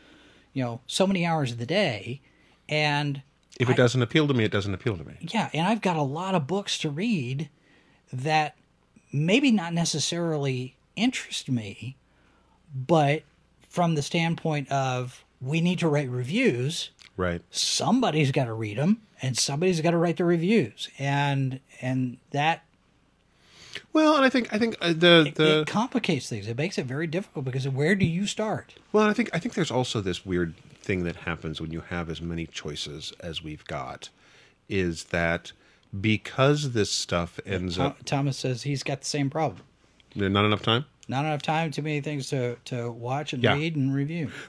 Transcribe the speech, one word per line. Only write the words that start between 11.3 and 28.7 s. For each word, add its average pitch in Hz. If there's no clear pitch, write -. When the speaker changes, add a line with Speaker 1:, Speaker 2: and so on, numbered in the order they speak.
Speaker 1:
me, 117
but 147
from 170
the 147
standpoint 160
of 127
we 151
need 180
to 170
write 143
reviews, 131
Speaker 2:
Right. 87
Speaker 1:
somebody's 165
gotta 131
read 110
'em, 190
and 127
somebody's 165
gotta 165
write 170
the 180
reviews, 175
and, 139
and 127
that 151
Speaker 2:
Well, 311
and 269
I 254
think, 247
I 214
think, 226
uh, 170
the, 165
Speaker 1:
it, 143
Speaker 2:
the 156
Speaker 1:
it 151
complicates 202
things. 104
It 117
makes 165
it 160
very 143
difficult 160
because 131
where 147
do 190
you 170
start? -